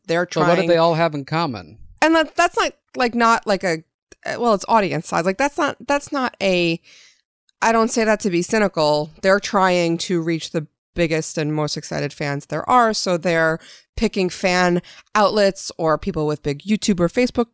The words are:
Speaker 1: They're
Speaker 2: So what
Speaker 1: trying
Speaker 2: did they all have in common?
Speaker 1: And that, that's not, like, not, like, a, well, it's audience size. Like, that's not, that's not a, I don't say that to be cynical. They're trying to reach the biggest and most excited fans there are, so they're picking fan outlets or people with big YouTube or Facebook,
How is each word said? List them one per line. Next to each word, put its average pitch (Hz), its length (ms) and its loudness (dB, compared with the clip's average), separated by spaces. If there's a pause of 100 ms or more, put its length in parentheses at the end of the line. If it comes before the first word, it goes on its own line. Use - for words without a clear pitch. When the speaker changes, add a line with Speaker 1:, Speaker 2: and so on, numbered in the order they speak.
Speaker 1:
They're 170 240 0
Speaker 2:
So - 100 -2
what 175 40 4
Speaker 1:
trying 175 160 4
Speaker 2:
did 170 80 0
they 170 80 6
all 170 160 4
have 160 220 0
in 139 100 -6
common? 120 540 -6 (220)
Speaker 1:
And 320 140 4
that, 320 200 0
that's 349 220 0
not, 349 160 -2 (220)
like, 247 200 -2
not, 226 320 2
like, 196 160 -2
a, 165 200 -2 (540)
well, 233 160 2
it's 190 140 -2
audience 180 400 0
size. 170 180 -2
Like, 190 140 -2
that's 285 180 -2
not, 277 180 -2 (120)
that's 285 240 -4
not 262 300 -4
a, 175 380 0 (840)
I 220 80 2
don't 226 180 2
say 233 140 0
that 214 180 2
to 208 80 -2
be 170 140 0
cynical. 160 680 0 (140)
They're 196 160 4
trying 180 600 2
to 175 220 -2
reach 160 300 -4
the 156 160 -4 (260)
biggest 160 440 -2
and 151 160 -2
most 151 240 -2
excited 147 360 -6
fans 143 320 -6
there - 240 -6
are, 233 240 4
so 180 240 -2
they're 165 420 0 (380)
picking 196 320 -2
fan 180 540 2 (320)
outlets 202 640 2
or 156 180 2
people 156 300 -4
with 151 160 -4
big 143 180 -4
YouTube 196 380 0
or 175 100 2
Facebook, 247 440 0